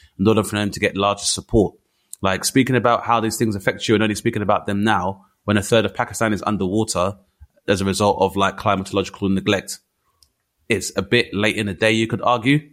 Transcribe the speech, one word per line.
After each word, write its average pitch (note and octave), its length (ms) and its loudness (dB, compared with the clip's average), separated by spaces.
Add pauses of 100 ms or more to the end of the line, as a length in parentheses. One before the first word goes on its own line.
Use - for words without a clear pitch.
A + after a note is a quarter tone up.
(180)
in G2 100 2
order G#2+ 160 4
for G#2 120 -6
them G#2 140 -2
to - 80 -10
get F#2+ 160 0
larger G2+ 300 0
support. - 500 0 (460)
Like, F#2+ 240 0
speaking C3 320 2
about A#2 280 2
how A#2 160 2
these A2 160 -2
things A2 200 0
affect G2 320 -4
you A#2 60 6
and G#2 80 4
only G#2 120 0
speaking A2 280 -4
about G2+ 240 0
them G2+ 180 -2
now, G2 400 0 (200)
when G#2 140 0
a G2 40 0
third A2 220 2
of G2+ 100 -4
Pakistan A2+ 380 -2
is F#2+ 140 -4
underwater G2 720 -2 (500)
as G2+ 140 2
a - 20 0
result G2 360 2
of, F#2+ 160 2
like, G2 220 0
climatological G2 760 -2
neglect, F#2+ 460 -2 (920)
it's G#2 280 -2
a G2 60 -2
bit A#2+ 320 0
late G#2 220 -2
in G#2 100 -2
the G2 80 -6
day, A2 180 2
you A2 140 0
could A2+ 160 -6
argue, B2 380 2 (120)